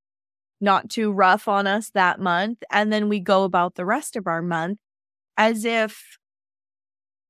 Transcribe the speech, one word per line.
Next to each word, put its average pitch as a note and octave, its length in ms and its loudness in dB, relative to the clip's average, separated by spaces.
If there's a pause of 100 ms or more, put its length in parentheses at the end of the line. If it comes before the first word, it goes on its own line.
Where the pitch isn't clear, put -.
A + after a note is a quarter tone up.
(600)
not G3+ 280 2
too G#3+ 220 -2
rough F#3+ 360 4
on G3+ 200 2
us G#3 240 -2
that F#3 280 2
month, F#3+ 400 -2 (120)
and G#3+ 200 0
then G#3+ 160 0
we G#3 120 0
go F#3+ 240 2
about F3+ 320 0
the F3+ 100 -8
rest G#3+ 300 -4
of F#3+ 120 -8
our E3 140 -2
month E3+ 380 -4 (580)
as A3 260 2
if A3+ 540 -4 (1120)